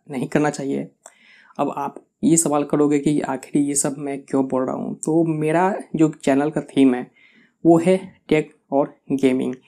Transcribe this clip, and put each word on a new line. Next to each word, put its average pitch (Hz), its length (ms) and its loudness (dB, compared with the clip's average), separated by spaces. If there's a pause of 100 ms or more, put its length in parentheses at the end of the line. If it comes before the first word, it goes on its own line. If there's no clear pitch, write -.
(120)
नहीं 135 160 -6
करना 147 220 0
चाहिए। 139 380 -6 (720)
अब 143 180 -4
आप 143 240 -10 (220)
ये 165 140 4
सवाल 147 260 0
करोगे 147 360 2
कि 147 220 0
आखिर 135 400 -4
ये 143 140 -2
सब 139 220 -2
मैं 139 240 -8
क्यों 135 260 -2
बोल 131 180 -2
रहा 135 100 -4
हूँ, - 200 -8
तो 165 300 0
मेरा 160 480 0 (220)
जो 156 200 2
चैनल 143 360 0
का 151 120 -4
थीम 135 320 2
है 127 140 -10 (540)
वो 165 140 8
है 180 200 2 (320)
टेक 156 260 0 (160)
और 143 260 0 (160)
गेमिंग। 131 420 0 (120)